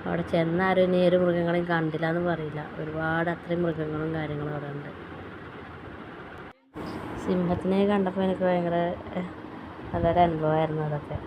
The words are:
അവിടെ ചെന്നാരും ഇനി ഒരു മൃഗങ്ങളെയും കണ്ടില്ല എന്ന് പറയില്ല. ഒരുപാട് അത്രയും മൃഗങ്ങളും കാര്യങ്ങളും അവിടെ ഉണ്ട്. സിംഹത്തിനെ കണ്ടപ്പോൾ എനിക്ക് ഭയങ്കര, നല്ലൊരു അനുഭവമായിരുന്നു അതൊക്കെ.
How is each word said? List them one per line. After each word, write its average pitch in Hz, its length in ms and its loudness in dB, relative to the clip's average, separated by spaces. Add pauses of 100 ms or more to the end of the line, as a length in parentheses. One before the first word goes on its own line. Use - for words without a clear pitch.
അവിടെ 175 180 0 (100)
ചെന്നാരും 180 560 4
ഇനി 180 100 4 (100)
ഒരു 180 140 6
മൃഗങ്ങളെയും 175 500 2
കണ്ടില്ല 160 400 0
എന്ന് 175 160 0
പറയില്ല. 151 320 -2 (200)
ഒരുപാട് 160 520 0
അത്രയും 170 320 -2
മൃഗങ്ങളും 156 520 -2
കാര്യങ്ങളും 147 380 -4
അവിടെ 143 200 -6
ഉണ്ട്. 143 160 -8 (2250)
സിംഹത്തിനെ 185 540 2 (120)
കണ്ടപ്പോൾ 190 360 2
എനിക്ക് 185 220 0
ഭയങ്കര, 170 280 2 (1160)
നല്ലൊരു 170 340 4
അനുഭവമായിരുന്നു 156 600 2
അതൊക്കെ. 147 400 -4